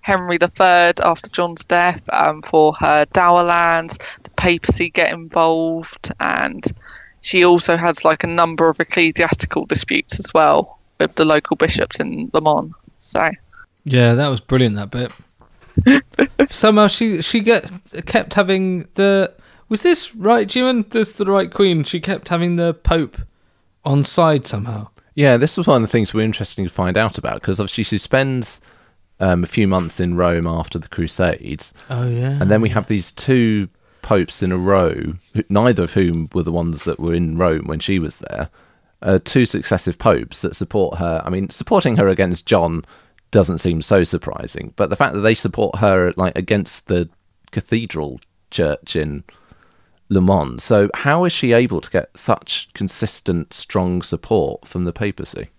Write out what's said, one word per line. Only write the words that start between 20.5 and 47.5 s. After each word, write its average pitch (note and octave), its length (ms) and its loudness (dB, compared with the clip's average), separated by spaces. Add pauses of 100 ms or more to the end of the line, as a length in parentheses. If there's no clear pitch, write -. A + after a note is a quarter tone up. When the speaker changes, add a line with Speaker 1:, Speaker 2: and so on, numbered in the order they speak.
Speaker 2:
This A3 240 0
the G3+ 120 -2
right F#3+ 260 0
queen? F3+ 300 2
She E3+ 180 -4
kept F#3 280 -6
having F3 280 0
the E3+ 180 0
Pope E3 440 -2 (680)
on C#3+ 200 2
side D#3 420 2
somehow. G#2+ 420 -8 (260)
Speaker 3:
Yeah, C#3 240 6
this C#3 180 0
was F3+ 100 0
one C3 160 6
of A2 60 0
the - 40 -4
things A2 200 0
we A2 80 -2
were A2 40 2
interesting G2+ 420 -4
to E2 40 -6
find F2+ 260 -2
out G#2+ 200 0
about, - 260 -6
'cause F#2+ 160 -2
obviously G#2 260 -4
she - 140 -4
spends, C3 640 -2 (580)
um, F2+ 240 2
a F2 40 -2
few G#2+ 200 0
months F#2 320 -2
in F2 160 0
Rome E2+ 320 0
after E2 320 -6
the D#2 100 -12
Crusades. - 840 -4 (160)
Speaker 2:
Oh, B2 180 -4
yeah. B2 340 -2
Speaker 3:
And F#2+ 100 2
then G#2+ 100 4
we A2+ 100 0
have G#2 180 -2
these G2+ 240 -4
two A2 560 0 (340)
popes - 400 0
in F#2 100 0
a F#2 60 -2
row, F2+ 560 0 (180)
who, G#2+ 160 -2
neither G#2 360 4
of E2 100 -6
whom E2 400 0
were F2+ 80 0
the E2 100 -4
ones E2 320 -4
that E2 160 -4
were E2 140 -2
in E2 240 -2
Rome E2 280 0
when D#2 140 -6
she G2 180 -2
was D#2 200 -6 (100)
there. - 220 -8 (500)
Uh, F#2+ 240 2
two B2+ 220 2
successive F2+ 520 -4
popes C#2 440 0
that - 120 -4
support F#2+ 440 -4
her. E2+ 260 -2
I - 60 -6
mean, F#2+ 180 -2
supporting C#3 480 0
her G2 120 4
against F2+ 360 0
John E2 400 2 (460)
doesn't F2+ 280 2
seem E2 220 0
so F2+ 240 4
surprising, - 720 -8
but F2 140 0
the - 60 -4
fact - 180 0
that G2+ 60 -4
they A2 140 4
support G#2 440 -4
her, F#2 380 2
like, F#2 200 0
against - 520 -4
the F2 200 0 (440)